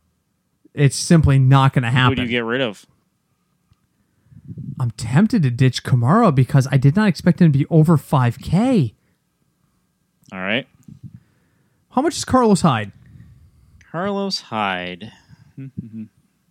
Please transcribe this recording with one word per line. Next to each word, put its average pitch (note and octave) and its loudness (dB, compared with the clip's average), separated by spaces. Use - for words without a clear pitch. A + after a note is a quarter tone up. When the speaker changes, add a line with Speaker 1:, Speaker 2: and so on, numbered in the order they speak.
Speaker 1:
It's C#3 0
simply C#3+ 2
not C3+ 4
gonna B2 -2
Speaker 2:
Who A#2+ -2
do C3 2
you B2+ 2
Speaker 1:
happen. B2 -4
Speaker 2:
get A#2+ -2
rid A#2+ -4
of? A2 -8
Speaker 1:
I'm A#2+ -4
tempted F#3 0
to B2+ 0
ditch B2+ 0
Kamara D3 2
because C3 2
I C#3 0
did C#3 2
not G#3+ 2
expect - 0
him E3 6
to C3+ 0
be D3 0
over D#3+ 4
five B2+ -2
K. F#3+ 0
Speaker 2:
All F#2+ -14
right. G2+ -6
Speaker 1:
How B3+ 0
much E4 -4
is - -10
Carlos A#3 2
Hyde? A2 -2
Speaker 2:
Carlos G3 -8
Hyde. F#2 -8
<laughs> A2+ -16